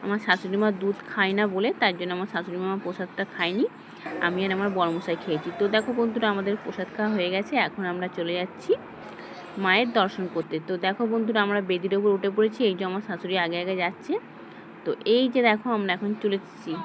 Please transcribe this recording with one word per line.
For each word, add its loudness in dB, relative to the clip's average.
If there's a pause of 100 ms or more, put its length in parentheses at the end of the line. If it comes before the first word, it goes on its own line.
আমার 0
শাশুড়ি 2
মা 6 (120)
দুধ 0 (140)
খায় 2
না 4 (120)
বলে, 2 (120)
তার 4
জন্য -2
আমার -4
শাশুড়ি -4
মা 0
প্রসাদটা -4 (100)
খায়নি, 2 (600)
আমি 0
আর 2
আমার 2
বরমশাই 2
খেয়েছি। -2 (100)
তো 4 (120)
দেখো 2
বন্ধুরা, 2
আমাদের 0 (100)
প্রসাদ -6
খাওয়া 0
হয়ে 2
গেছে, -2 (140)
এখন -6 (100)
আমরা -4 (100)
চলে -2
যাচ্ছি -4 (920)
মায়ের 6 (100)
দর্শন 2 (100)
করতে। -2 (120)
তো -2 (120)
দেখো 2 (100)
বন্ধুরা, 2
আমরা 2 (100)
বেদির 2
ওপর 4
উঠে 2
পড়েছি, 4 (100)
এই 0
যে -2
আমার -2
শাশুড়ি -4 (100)
আগে -2
আগে 0
যাচ্ছে। -2 (720)
তো 0 (240)
এই 6 (100)
যে 4 (100)
দেখো, 2 (100)
আমরা 0
এখন -2 (120)
চলে 2
এসেছি। -10 (120)